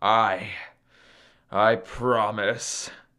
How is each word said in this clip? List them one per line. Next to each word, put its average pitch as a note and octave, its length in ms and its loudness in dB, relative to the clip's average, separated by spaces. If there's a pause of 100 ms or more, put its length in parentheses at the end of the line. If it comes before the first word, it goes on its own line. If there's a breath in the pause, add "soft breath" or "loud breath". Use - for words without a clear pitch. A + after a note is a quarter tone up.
I, G#2 480 2 (1000 loud breath)
I A2 240 4
promise A2+ 1120 -2 (300 loud breath)